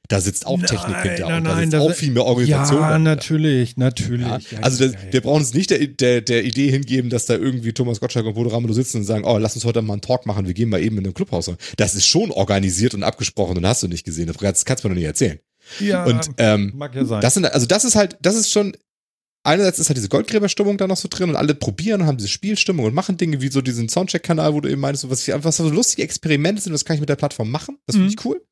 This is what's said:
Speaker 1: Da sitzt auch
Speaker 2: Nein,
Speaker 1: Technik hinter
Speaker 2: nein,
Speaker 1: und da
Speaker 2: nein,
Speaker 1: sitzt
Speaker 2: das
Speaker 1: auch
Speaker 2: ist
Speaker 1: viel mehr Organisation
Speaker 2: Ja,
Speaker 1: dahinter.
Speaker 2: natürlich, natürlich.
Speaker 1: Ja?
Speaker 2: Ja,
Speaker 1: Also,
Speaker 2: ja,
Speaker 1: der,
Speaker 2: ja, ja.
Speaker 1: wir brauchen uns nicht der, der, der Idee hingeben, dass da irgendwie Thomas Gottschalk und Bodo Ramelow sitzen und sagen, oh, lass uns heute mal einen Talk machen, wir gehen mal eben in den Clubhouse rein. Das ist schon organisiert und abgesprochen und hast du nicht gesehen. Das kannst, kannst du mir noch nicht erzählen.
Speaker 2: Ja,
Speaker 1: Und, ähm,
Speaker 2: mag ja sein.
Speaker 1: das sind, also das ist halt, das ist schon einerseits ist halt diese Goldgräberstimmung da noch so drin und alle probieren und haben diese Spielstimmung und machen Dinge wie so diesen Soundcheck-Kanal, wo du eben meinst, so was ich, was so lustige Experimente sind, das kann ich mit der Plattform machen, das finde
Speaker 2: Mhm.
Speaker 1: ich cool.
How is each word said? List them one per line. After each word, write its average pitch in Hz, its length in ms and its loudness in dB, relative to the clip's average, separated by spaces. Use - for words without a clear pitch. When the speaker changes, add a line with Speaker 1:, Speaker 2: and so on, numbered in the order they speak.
Speaker 1:
Da 101 100 2
sitzt 95 260 -2
auch 139 120 -2
Speaker 2:
Nein, 180 100 0
Speaker 1:
Technik - 340 -2
hinter 175 280 -2
Speaker 2:
nein, 165 80 0
Speaker 1:
und 165 80 -2
da 160 80 0
Speaker 2:
nein, 165 80 0
Speaker 1:
sitzt 160 140 0
Speaker 2:
das 151 60 4
Speaker 1:
auch 156 100 4
Speaker 2:
ist 170 80 -2
Speaker 1:
viel 143 120 0
mehr 120 140 0
Organisation 139 560 2
Speaker 2:
Ja, 156 80 2
Speaker 1:
dahinter. 160 220 4
Speaker 2:
natürlich, 147 680 0
natürlich. 120 500 0
Speaker 1:
Ja? 120 120 -4
Speaker 2:
Ja, 110 120 -10
Speaker 1:
Also, 127 200 2
Speaker 2:
ja, 131 60 4
Speaker 1:
der, 104 100 -8
Speaker 2:
ja, 95 60 -14
ja. 95 80 -14
Speaker 1:
wir 127 80 4
brauchen 147 180 2
uns 123 140 -2
nicht 180 160 0
der, 151 180 2
der, 123 320 2
der 117 240 0
Idee 135 280 0
hingeben, 131 380 0
dass 120 160 -2
da 120 100 2
irgendwie 117 360 -2
Thomas 120 300 -2
Gottschalk 120 240 -2
und 110 80 -4
Bodo 117 160 0
Ramelow 113 240 0
sitzen 123 240 0
und 104 80 -2
sagen, 107 180 -2
oh, 110 140 4
lass 107 180 0
uns 120 80 -8
heute 117 180 0
mal 107 120 -2
einen 104 80 -8
Talk 127 240 -2
machen, 101 200 -2
wir 90 80 -2
gehen 113 140 0
mal 95 140 0
eben 110 160 0
in 95 80 -2
den 90 80 -4
Clubhouse - 340 -4
rein. 87 80 -6
Das 104 180 2
ist 98 100 0
schon 196 260 2
organisiert 98 640 2
und 98 80 -6
abgesprochen - 520 -2
und 87 100 0
hast 110 160 0
du 98 60 -2
nicht 85 160 -6
gesehen. 82 240 -6
Das 82 120 -6
kannst, 98 260 0
kannst - 180 -2
du 104 60 0
mir 92 60 -2
noch 90 40 -2
nicht 80 80 -2
erzählen. 76 320 0
Speaker 2:
Ja, 196 240 0
Speaker 1:
Und, 139 340 2
ähm, 107 380 2
Speaker 2:
mag 139 200 -12
ja 131 100 0
sein. 110 160 -2
Speaker 1:
das 117 140 4
sind, 185 100 2
also 127 200 2
das 190 200 2
ist 233 100 2
halt, 202 260 2
das 196 140 2
ist 220 160 0
schon 208 240 0
einerseits 180 360 2
ist 156 100 2
halt 139 80 0
diese 104 120 -4
Goldgräberstimmung 202 680 0
da 196 100 0
noch 190 100 0
so - 120 -6
drin 180 200 -2
und 151 60 0
alle 147 200 2
probieren 185 460 -2
und 160 60 4
haben 139 100 2
diese 101 120 -4
Spielstimmung 190 560 0
und 110 80 2
machen 180 240 -2
Dinge 156 240 0
wie 135 80 0
so 135 120 0
diesen 120 280 -2
Soundcheck-Kanal, 165 640 0
wo 147 80 0
du 143 80 -2
eben 139 120 0
meinst, 139 200 -2
so 135 80 -8
was - 180 -4
ich, - 60 0
was 160 140 0
so 160 120 2
lustige 180 340 0
Experimente 165 580 0
sind, 185 120 -6
das 147 120 -4
kann 165 100 -2
ich 147 60 0
mit 147 80 -4
der 143 60 2
Plattform 120 360 -4
machen, 156 340 -8
das - 100 0
finde 196 140 4
Speaker 2:
Mhm. 208 80 -2
Speaker 1:
ich - 80 -8
cool. 285 160 -4